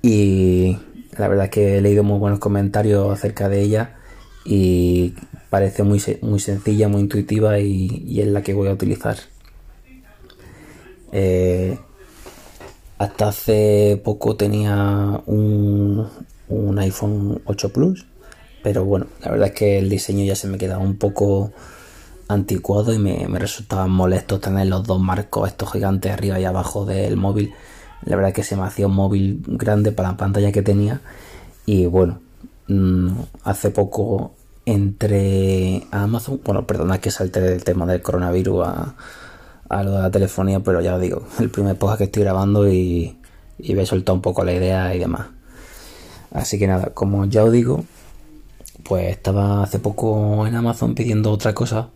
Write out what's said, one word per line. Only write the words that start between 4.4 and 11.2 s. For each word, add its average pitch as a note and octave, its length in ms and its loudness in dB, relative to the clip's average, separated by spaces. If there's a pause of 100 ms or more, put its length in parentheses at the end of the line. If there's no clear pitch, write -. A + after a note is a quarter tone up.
y F2+ 680 4 (360)
parece G2 340 0
muy G2+ 160 4
se-, - 220 -4
muy G#2 180 0
sencilla, G#2 480 0
muy G2+ 140 2
intuitiva G#2 580 0
y, G2 460 -2
y A2 160 -2
es G2 60 0
la G2+ 140 0
que G2 120 -4
voy G2 160 0
a G2 40 0
utilizar. - 440 -4 (1900)
Eh, F#2 680 2 (1200)